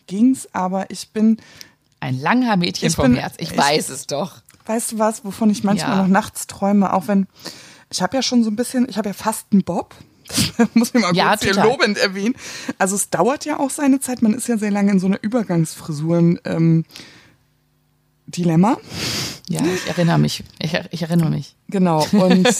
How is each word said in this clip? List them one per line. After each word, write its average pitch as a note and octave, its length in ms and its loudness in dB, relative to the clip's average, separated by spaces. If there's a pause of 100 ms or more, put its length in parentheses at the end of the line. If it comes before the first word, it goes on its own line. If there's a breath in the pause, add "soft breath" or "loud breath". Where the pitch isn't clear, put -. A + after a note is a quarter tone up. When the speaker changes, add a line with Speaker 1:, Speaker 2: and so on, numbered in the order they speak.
Speaker 1:
ging's, A#3+ 460 0
aber F#3 380 -4
ich - 200 -14
bin A3 260 2 (640 loud breath)
Speaker 2:
Ein C3 200 -4
Langhaar-Mädchen F#3+ 680 0
Speaker 1:
ich E3+ 80 -2
Speaker 2:
vom B3 160 4
Speaker 1:
bin - 20 2
Speaker 2:
Herz, - 240 -4
ich E3 140 -8
Speaker 1:
ich - 60 -8
Speaker 2:
weiß D3 320 2
es C3 160 -12
doch. C#3+ 360 -6 (240)
Speaker 1:
Weißt A3+ 260 -4
du G#3+ 60 -6
was, A3 260 -2
wovon G#3 260 0
ich G3+ 140 0
manchmal D#3+ 320 0
Speaker 2:
Ja. F#3+ 60 2
Speaker 1:
noch F#3 60 2
nachts - 380 0
träume, G3+ 460 0
auch F#3+ 160 -2
wenn, G3 180 2 (640 loud breath)
ich - 120 -6
hab F3+ 120 -2
ja C4 80 0
schon A#3+ 220 2
so A3 60 -2
ein G#3 60 -4
bisschen, B3 320 -2
ich G3 100 -8
hab G#3+ 80 -4
ja G3 60 -6
fast - 400 -6
einen G3 120 6
Bob. F#3+ 300 -6 (340)
<laughs> - 300 -2
Das A3+ 160 4
muss A#3 200 2
ich A#3+ 60 2
mal F3+ 140 0
Speaker 2:
Ja, F3 160 4
Speaker 1:
kurz A3 120 0
hier G#3 120 2
Speaker 2:
total. G#3 140 4
Speaker 1:
lobend A#3+ 300 0
erwähnen. G3+ 360 0 (440 loud breath)
Also F#3+ 160 0
es - 160 -4
dauert A3 340 0
ja D4+ 140 -4
auch C4+ 120 -2
seine C#4 300 2
Zeit, B3+ 220 -6
man G#3+ 120 4
ist - 140 -8
ja A#3 100 0
sehr G#3 120 -2
lange G3+ 220 2
in F#3 80 4
so F#3+ 60 0
einer F#3+ 160 0
Übergangsfrisuren, E3+ 1200 0
ähm, E3 400 2 (1400 loud breath)
Dilemma. F3 500 2 (720 loud breath)
Speaker 2:
Ja, E3+ 160 -2
ich F4+ 240 -4
erinnere E3 300 0
mich. D3 260 -2 (160)
Ich D#3+ 140 -6
er-, F3 180 -6
ich E3 100 -8
erinnere E3 280 0
mich. D3+ 260 -6 (120)
Speaker 1:
Genau, E3+ 440 0
und, F#3 340 4 (140)